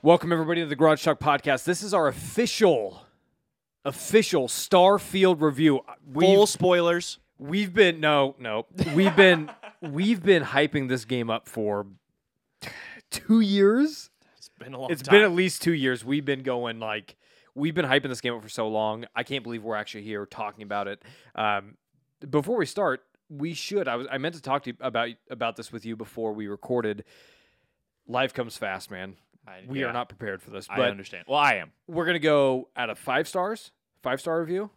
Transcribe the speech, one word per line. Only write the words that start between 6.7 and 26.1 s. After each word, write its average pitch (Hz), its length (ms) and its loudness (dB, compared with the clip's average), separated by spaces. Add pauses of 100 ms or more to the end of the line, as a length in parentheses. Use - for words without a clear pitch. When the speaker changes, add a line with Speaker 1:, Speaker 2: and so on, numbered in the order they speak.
Speaker 1:
we've 175 360 -4
been, 175 280 4
no, 143 360 2
no. 113 280 -6 (280)
We've 180 220 4
been, 170 340 6 (180)
Speaker 2:
<laughs> - 140 -20
Speaker 1:
we've 180 400 -2
been 170 220 4
hyping 139 460 0
this 120 160 -2
game 120 240 -4
up 113 180 -6
for 104 400 -6 (1200)
two - 280 2
years. 214 680 2 (280)
Speaker 2:
It's - 120 -20 (100)
been 127 140 -16
a 127 80 -12
long 131 100 -6
Speaker 1:
It's 143 100 -4
Speaker 2:
time. 139 120 4
Speaker 1:
been 208 100 10
at 190 80 4
least 180 300 -2
two 170 120 0
years. 127 300 -2
We've 139 220 -4
been 135 180 -4
going, 120 360 -4
like, 107 360 -8 (400)
we've 156 180 -2
been 175 120 -2
hyping 139 240 2
this 120 100 -8
game 123 160 -4
up 107 80 -14
for 107 60 -20
so 113 180 -6
long. 110 380 -2 (100)
I 117 80 -4
can't 135 200 -8
believe 117 200 -10
we're 110 140 -6
actually 104 260 -12
here 104 220 -10
talking 107 380 -12
about 101 260 -6
it. 101 120 -12 (320)
Um, 104 440 -4 (520)
before 151 280 -2
we 170 80 0
start, 165 380 -4 (260)
we 156 240 -8
should. 190 340 -6
I 120 80 -4
was, 127 160 -8
I 135 60 -6
meant 156 180 -6
to 147 60 -20
talk 135 220 -4
to 123 80 -10
you 113 100 -12
about, 120 300 -4 (180)
about 127 260 -6
this - 160 -14
with 113 140 -14
you 113 100 -10
before 110 380 -8